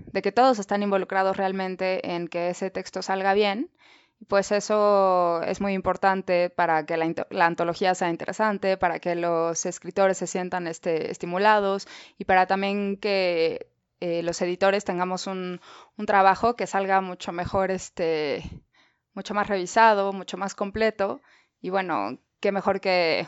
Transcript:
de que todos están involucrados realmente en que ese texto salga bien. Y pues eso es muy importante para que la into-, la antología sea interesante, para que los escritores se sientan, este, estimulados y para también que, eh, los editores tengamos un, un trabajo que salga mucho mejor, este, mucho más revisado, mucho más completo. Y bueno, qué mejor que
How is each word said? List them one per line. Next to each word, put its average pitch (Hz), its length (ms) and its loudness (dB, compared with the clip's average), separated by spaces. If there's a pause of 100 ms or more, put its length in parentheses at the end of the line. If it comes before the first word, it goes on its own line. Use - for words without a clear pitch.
(120)
de 190 100 -2
que 202 80 0
todos 240 300 4
están 202 240 -2
involucrados 190 520 0
realmente 190 800 -2
en 170 140 -4
que 175 220 -4
ese 185 200 -6
texto 185 320 -8
salga 190 320 0
bien. 208 380 0 (480)
Y 214 60 -20
pues 196 260 0
eso 196 880 4
es - 180 -4
muy 202 120 -2
importante 185 760 0
para 160 380 2
que 165 100 -2
la 160 100 0
into-, 165 240 -4
la 175 160 2
antología 170 500 0
sea 180 120 0
interesante, 196 680 -2
para 175 240 0
que 170 160 -2
los 170 500 -2
escritores 185 500 0
se - 120 -6
sientan, 180 400 -6
este, 165 420 -4
estimulados 196 800 0 (280)
y 196 80 -12
para 185 220 4
también 196 520 -2
que, 180 680 0 (320)
eh, 170 240 -2
los 170 200 -4
editores 196 420 2
tengamos 180 420 -4
un, 185 340 -8 (360)
un 208 100 -6
trabajo 202 480 4
que 190 140 -4
salga 196 320 0
mucho 185 320 -8
mejor, 185 400 -2
este, 160 720 -4 (680)
mucho 202 220 -10
más 208 140 -2
revisado, 202 640 4
mucho 190 240 -10
más 190 180 -6
completo. 214 680 -2 (400)
Y 180 100 -8
bueno, 156 500 -2 (220)
qué 202 80 2
mejor 190 300 0
que 175 480 2